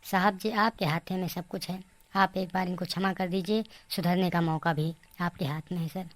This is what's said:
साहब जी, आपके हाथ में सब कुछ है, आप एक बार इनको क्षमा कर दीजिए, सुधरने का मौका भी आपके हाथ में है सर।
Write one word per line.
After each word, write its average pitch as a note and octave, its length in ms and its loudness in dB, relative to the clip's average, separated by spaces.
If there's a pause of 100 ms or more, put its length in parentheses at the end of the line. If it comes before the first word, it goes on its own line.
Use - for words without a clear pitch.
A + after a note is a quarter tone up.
साहब F#3+ 340 2
जी, G#3+ 140 -2
आपके G#3+ 340 2
हाथ D#3+ 260 0
में F#3 160 -2
सब F3 200 -6
कुछ - 220 -8
है, F#3 100 -4 (340)
आप F#3+ 240 2
एक F#3 160 -2
बार F#3 140 0
इनको F3+ 180 -4
क्षमा F#3+ 280 0
कर F#3 140 -2
दीजिए, F#3+ 360 0 (260)
सुधरने F3+ 400 2
का E3+ 120 2
मौका E3 320 0
भी D#3 200 0 (280)
आपके F3 240 -2
हाथ D3+ 260 -4
में F3+ 60 -4
है E3 100 -2
सर। F#3 180 -6 (100)